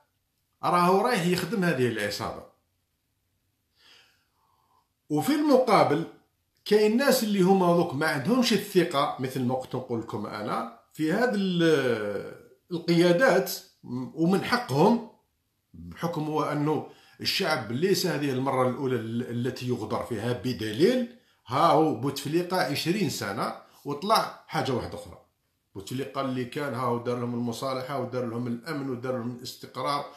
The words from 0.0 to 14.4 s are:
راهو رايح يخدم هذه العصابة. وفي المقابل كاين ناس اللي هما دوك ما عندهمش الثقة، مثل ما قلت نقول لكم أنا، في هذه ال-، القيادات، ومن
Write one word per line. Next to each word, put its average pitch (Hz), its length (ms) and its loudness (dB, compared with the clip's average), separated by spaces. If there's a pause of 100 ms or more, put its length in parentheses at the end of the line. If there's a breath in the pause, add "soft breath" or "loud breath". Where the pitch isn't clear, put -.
راهو 175 380 4
رايح 226 240 2
يخدم 180 380 0
هذه 131 240 2
العصابة. 104 560 -4 (2750 soft breath)
وفي 151 260 0
المقابل 196 720 4 (600)
كاين 214 320 4
ناس 269 260 4
اللي 208 180 2
هما 180 360 6
دوك 170 160 0
ما 151 140 0
عندهمش 185 460 2
الثقة، 147 680 2
مثل 131 220 -4
ما 127 140 0
قلت - 200 -6
نقول 120 240 -4
لكم 110 260 -8
أنا، 147 540 -6 (140)
في 156 200 0
هذه 226 220 2
ال-، 139 960 0 (380)
القيادات، 170 800 4 (640)
ومن 165 300 2